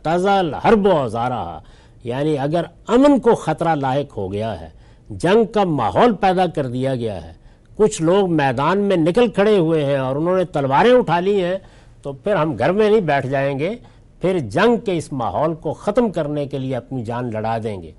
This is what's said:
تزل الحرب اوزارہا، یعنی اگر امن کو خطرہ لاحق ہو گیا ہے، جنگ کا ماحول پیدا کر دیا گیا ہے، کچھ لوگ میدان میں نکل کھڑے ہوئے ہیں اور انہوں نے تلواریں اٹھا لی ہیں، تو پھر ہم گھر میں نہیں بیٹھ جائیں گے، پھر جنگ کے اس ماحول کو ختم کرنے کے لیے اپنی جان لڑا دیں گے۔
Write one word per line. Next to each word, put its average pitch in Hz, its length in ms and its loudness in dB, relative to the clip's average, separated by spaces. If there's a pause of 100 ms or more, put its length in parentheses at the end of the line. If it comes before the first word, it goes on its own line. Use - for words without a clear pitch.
تزل 180 280 0
الحرب 190 580 2
اوزارہا، 117 720 0 (440)
یعنی 143 340 -2
اگر 151 240 -2 (260)
امن 262 320 6
کو 220 160 4
خطرہ 160 400 -2
لاحق 139 420 -2
ہو 95 160 -6
گیا 104 280 -6
ہے، 78 80 -16 (400)
جنگ 170 360 2
کا 208 180 0
ماحول 151 520 2
پیدا 185 300 2
کر 156 220 -4
دیا 127 280 -4
گیا 104 300 -6
ہے، 80 80 -18 (420)
کچھ 208 260 0
لوگ 180 300 2
میدان 147 480 0
میں 202 180 2
نکل 175 300 2
کھڑے 208 300 2
ہوئے 160 280 0
ہیں 139 120 0
اور 131 180 -2
انہوں 170 220 0
نے 185 80 0
تلواریں 147 460 2
اٹھا 190 280 4
لی 190 240 0
ہیں، 180 140 -2 (440)
تو 139 120 -10
پھر 202 220 -4
ہم 156 240 0
گھر 135 120 2
میں 214 180 2
نہیں 214 120 4
بیٹھ 139 260 0
جائیں 139 320 -2
گے، 185 160 -4 (460)
پھر 180 180 0
جنگ 165 380 2
کے 185 200 -4
اس 143 160 -8
ماحول 123 400 -2
کو 156 200 -6
ختم 233 380 -2
کرنے 147 340 -4
کے 135 120 -10
لیے 131 180 -6
اپنی 123 280 -8
جان 120 300 -6
لڑا 110 300 -4
دیں 101 180 -8
گے۔ 78 180 -18